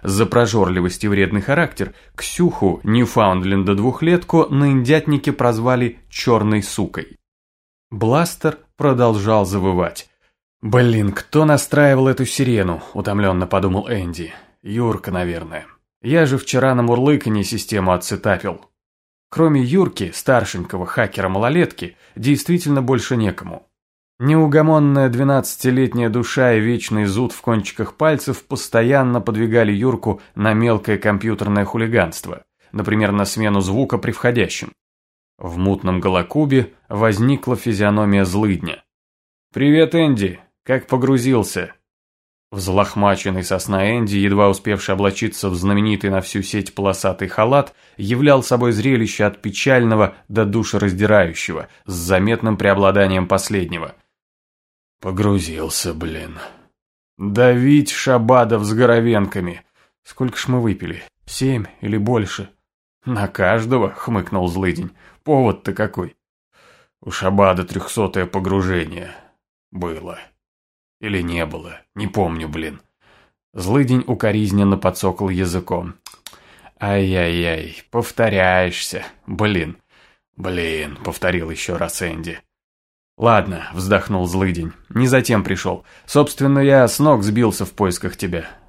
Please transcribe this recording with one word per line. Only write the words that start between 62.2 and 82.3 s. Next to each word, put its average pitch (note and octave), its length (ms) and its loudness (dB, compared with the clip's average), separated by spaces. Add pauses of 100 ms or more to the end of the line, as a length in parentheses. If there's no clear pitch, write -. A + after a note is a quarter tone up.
«На G#2 240 -4
каждого?» — A2 680 0
хмыкнул F#2 520 -2
злыдень. F#2+ 420 -2 (320)
«Повод-то B2+ 500 0
какой?» G#2 440 -6 (840)
«У G2 120 -12
шабада F#2+ 520 2
трёхсотое F#2+ 640 -4
погружение. F#2 880 -4 (560)
Было. F2 480 -10 (800)
Или G2+ 220 -4
не E2+ 240 -4
было. E2 340 -14 (140)
Не G2+ 120 -8
помню, E2 420 -2
блин». D#2 320 -10 (760)
Злыдень B2+ 520 0
укоризненно G2+ 720 2
подсокал F#2+ 540 -2
языком. F2 640 -4 (840)
«Ай-яй-яй, F2 1120 -2
повторяешься, F#2 1120 0 (220)
блин». F#2 520 -2 (580)
«Блин», E2 640 -6
повторил F2 480 -4
ещё - 260 -8
раз - 260 -6
Энди. E2 360 -10 (800)